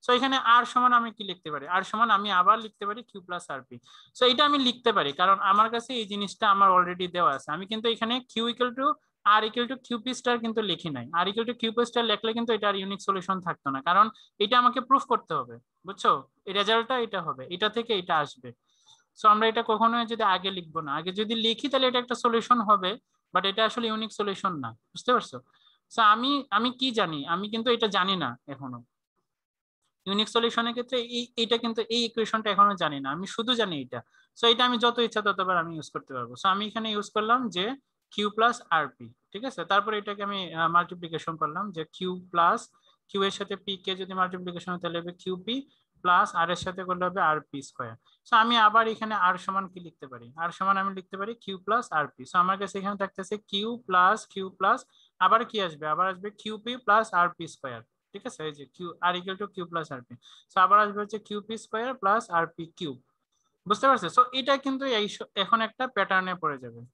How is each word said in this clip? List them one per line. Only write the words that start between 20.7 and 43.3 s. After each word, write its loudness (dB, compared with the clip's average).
না, -6
আগে -6
যদি -2
লিখি -2
তাহলে 2
এটা 0
একটা -4
solution 2
হবে, 4
but 2
এটা 0
আসলে -4
unique -4
solution -2
না। -6
বুঝতে -2
পারছো? -2
So -4
আমি, 0
আমি 2
কি -2
জানি? 0
আমি -4
কিন্তু -2
এটা 0
জানি 2
না -2
এখনো। -12
ইউনিক -2
সলিউশনের 0
ক্ষেত্রে -6
এই, -4
এটা 0
কিন্তু -2
এই 2
ইকুয়েশনটা -2
এখনো 6
জানি -2
না, -6
আমি -8
শুধু -2
জানি -2
এটা। -10
So -4
এটা 2
আমি 0
যত 4
ইচ্ছা -2
ততবার 0
আমি -8
ইউজ -12
করতে -10
পারবো। -10
So -4
আমি -2
এখানে -6
ইউজ -6
করলাম 2
যে -2
Q -10
plus 2
আরপি, -4
ঠিক -12
আছে? -10
তারপরে 2
এটাকে -8
আমি, -6
আহ, 2
multiplication -2
করলাম -4
যে -6
Q -18
plus, 2
Q -20
এর -2